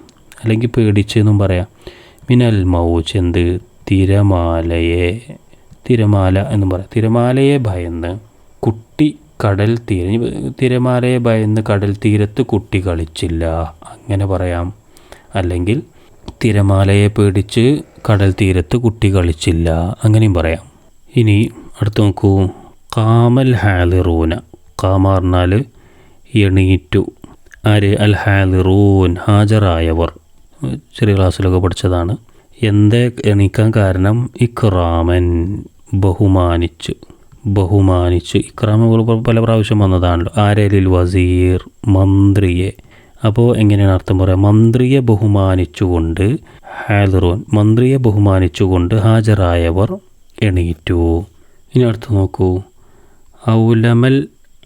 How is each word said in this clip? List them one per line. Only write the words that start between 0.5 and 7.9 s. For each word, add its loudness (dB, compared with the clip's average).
പേടിച്ച് 0
എന്നും 2
പറയാം. -2
മിനൽ 2
മൗജ്, -2
എന്ത്? 0
തിരമാലയെ, 0
തിരമാല 2
എന്നും -2
പറയാം. -6
തിരമാലയെ 0
ഭയന്ന്, -6